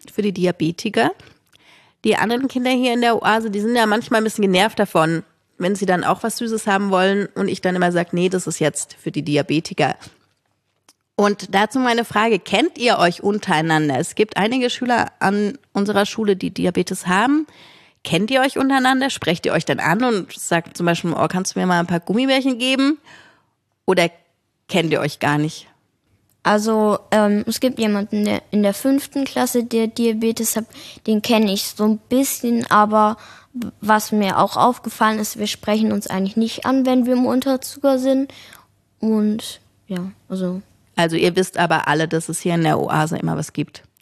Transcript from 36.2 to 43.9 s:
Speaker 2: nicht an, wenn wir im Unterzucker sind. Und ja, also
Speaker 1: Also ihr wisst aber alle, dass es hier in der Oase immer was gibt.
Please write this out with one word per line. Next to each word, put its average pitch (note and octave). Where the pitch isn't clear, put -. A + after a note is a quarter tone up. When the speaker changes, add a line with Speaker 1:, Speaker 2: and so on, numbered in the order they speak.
Speaker 2:
nicht A3+
an, C4
wenn B3+
wir B3+
im B3
Unterzucker C4
sind. C4+
Und G#3+
ja, F#3
also F#3
Speaker 1:
Also E3
ihr E3+
wisst F#3
aber E3
alle, D#3
dass E3
es E3
hier F3
in E3
der D#3
Oase D#3
immer D#3+
was D#3
gibt. -